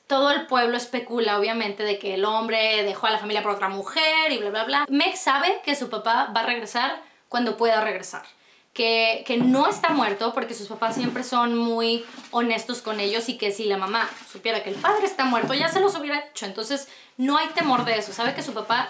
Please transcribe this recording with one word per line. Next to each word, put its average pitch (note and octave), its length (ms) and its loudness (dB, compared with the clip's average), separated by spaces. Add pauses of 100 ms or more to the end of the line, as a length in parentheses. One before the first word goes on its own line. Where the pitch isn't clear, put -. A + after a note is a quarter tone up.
Todo C#4 240 4
el D4+ 160 0
pueblo A#3+ 300 2
especula, A#3 600 -2
obviamente, G#3+ 460 -2
de G3+ 140 0
que G3+ 140 -6
el F#3+ 140 0
hombre A3 580 2
dejó G3+ 220 -2
a A3 60 2
la A3 60 0
familia G#3+ 240 -2
por G#3 100 0
otra G3+ 180 -2
mujer D#4 600 2
y C4 60 -2
bla, G#3 140 -4
bla, G#3+ 140 -2
bla. C4+ 260 0
Meg D#4+ 260 2
sabe D#4+ 480 2
que C#4+ 100 0
su B3+ 140 -4
papá A3+ 480 0
va A3+ 60 0
a A3+ 40 -2
regresar A#3+ 560 -2 (280)
cuando A#3+ 260 0
pueda A3+ 240 4
regresar. F#3+ 440 -4 (480)
Que, A3+ 540 2
que A#3+ 100 0
no B3+ 320 6
está G4 200 2
muerto, A3+ 440 0
porque A#3 220 -4
sus G3+ 140 -8
papás A3+ 260 -2
siempre B3 300 -4
son A#3+ 340 2
muy A#3 480 0 (240)
honestos A#3 520 -2
con G#3+ 180 -4
ellos A3 280 -2
y A3+ 80 -4
que G#3 140 -2
si G#3+ 140 -4
la G3+ 120 0
mamá G3+ 320 -2 (220)
supiera A3 320 -4
que G3 80 -8
el G3+ 60 -6
padre G4 300 2
está C#4+ 180 0
muerto, A#3+ 300 2
ya D#4 140 2
se E4 120 2
los G4 160 4
hubiera D4 240 -4
dicho. - 260 -10
Entonces, A3+ 400 -4 (300)
no C4+ 200 2
hay D#4+ 120 2
temor C#4+ 360 2
de A3+ 140 2
eso. G#3 140 -6
Sabe A#3+ 200 0
que G#3+ 120 -6
su B3+ 100 -6
papá A#3 360 -2